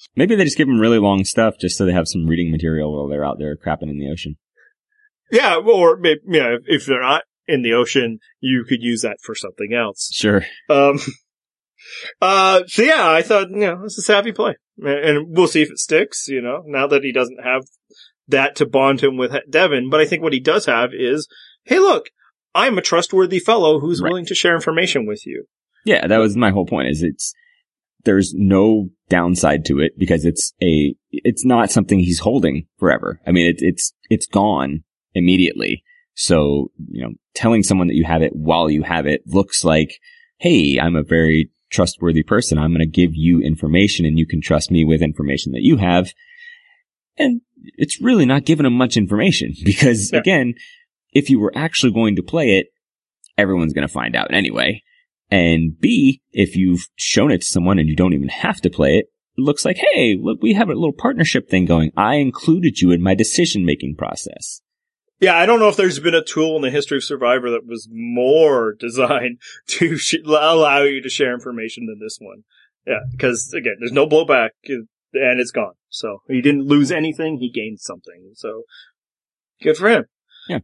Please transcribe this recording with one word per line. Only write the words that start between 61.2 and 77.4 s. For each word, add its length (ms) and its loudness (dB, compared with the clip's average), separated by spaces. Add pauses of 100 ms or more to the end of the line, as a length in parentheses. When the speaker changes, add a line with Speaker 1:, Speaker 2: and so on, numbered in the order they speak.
Speaker 1:
thing 160 2
going. 300 2
I 200 0
included 640 0
you 100 4
in 100 2
my 140 2
decision-making 800 -2
process." 640 -12 (600)
Speaker 2:
Yeah, 140 4
I 100 4
don't 140 4
know 80 6
if 80 2
there's 240 0
been 160 0
a 80 2
tool 320 -2
in 60 -2
the 100 -2
history 240 -4
of 80 -4
Survivor 480 -2
that 160 -6
was 240 -14
more 800 2
<laughs> 60 -18
designed 600 -2 (280)
to 300 -2
sh-, 180 -4 (100)
allow 580 2
you 180 -2
to 80 -10
share 240 -2
information 540 -12
than 120 -14
this 220 -14
one. 220 -20 (440)
Yeah, 140 -4 (180)
'cause, 360 -4
again, 240 -6
there's 120 -8
no 160 0
blowback, 440 0 (140)
and 220 -10 (260)
it's 380 -2
gone. 220 -6 (160)
So 300 -12 (100)
he 120 -2
didn't 260 0
lose 220 4
anything, 480 -4
he 140 -8